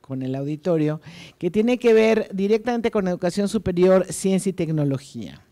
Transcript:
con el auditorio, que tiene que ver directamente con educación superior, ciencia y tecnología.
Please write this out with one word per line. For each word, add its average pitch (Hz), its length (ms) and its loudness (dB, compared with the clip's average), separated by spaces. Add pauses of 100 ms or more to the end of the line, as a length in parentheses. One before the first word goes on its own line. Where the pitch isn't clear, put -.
con 131 200 -10
el 131 140 -4
auditorio, 151 640 -2 (380)
que 175 120 -4
tiene 233 300 0
que 233 140 4
ver 220 400 2
directamente 220 580 0
con 196 160 0
educación 180 400 -2
superior, 185 640 2
ciencia 190 380 -2
y 175 40 -6
tecnología. 139 880 -4 (100)